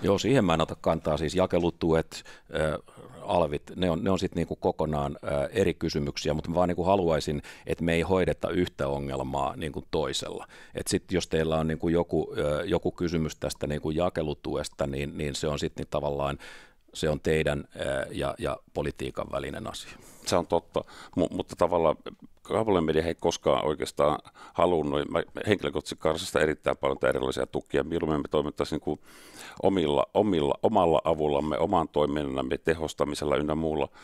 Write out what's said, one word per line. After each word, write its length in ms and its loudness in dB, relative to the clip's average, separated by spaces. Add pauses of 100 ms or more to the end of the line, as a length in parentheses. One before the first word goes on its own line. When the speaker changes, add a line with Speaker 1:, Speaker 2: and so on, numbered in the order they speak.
Speaker 1:
Joo, 160 2
siihen 280 4
mä 80 4
en 80 2
ota 200 0
kantaa. 360 0
Siis 180 -2
jakelutuet, 880 2 (320)
ö, 240 0 (420)
alvit, 540 0
ne 160 0
on, 120 0
ne 60 2
on 100 2
sit, 160 -4
niinku, 200 -2
kokonaan, 680 -2
ö, 280 -2
eri 220 2
kysymyksiä, 600 -2
mutta 160 -4
mä 60 -4
vaan, 140 4
niinku, 140 -2
haluaisin, 580 2 (240)
että 180 -4
me 100 2
ei 80 4
hoideta 480 0
yhtä 380 0
ongelmaa, 680 -4
niinku, 360 -8
toisella. 560 -4 (280)
Et 120 -6
sit 240 0
jos 160 0
teillä 300 2
on, 100 2
niinku, 220 0
joku, 480 0
ö, 280 0
joku 260 0
kysymys 440 -2
tästä, 320 -6
niinku, 240 -4
jakelutuesta, 960 -2
niin, 300 -6
niin 180 -4
se 120 -4
on 120 -2
sit, 160 -4
niin, 140 -8
tavallaan, 480 -2 (560)
se 160 0
on 100 0
teidän, 440 0 (120)
ö, 360 -4
ja, 280 -4
ja 180 -4 (160)
politiikan 580 -6
välinen 360 -6
asia. 240 -12 (340)
Speaker 2:
Se 100 2
on 120 2
totta, 360 -2 (360)
mu-, 160 2
mutta 200 -6
tavallaan 400 2 (460)
kaupallinen 420 2
media 220 2
ei 100 -2
koskaan 500 2
oikeastaan 540 0 (340)
halunnut. 560 2
Mä 140 0 (240)
henkilökohtaisesti 540 -2
karsasta 380 0
erittäin 380 2
paljon 200 0 (120)
erilaisia 360 0
tukia. 380 -2
Mieluummin 380 0
me 100 -6
toimittaisiin, 460 -2
niinku, 220 -4 (640)
omilla, 500 2
omilla, 500 2
omalla 400 4
avullamme, 540 0
oman 320 0
toiminnamme 680 0
tehostamisella 800 -2
ynnä 200 0
muulla, 320 -2 (160)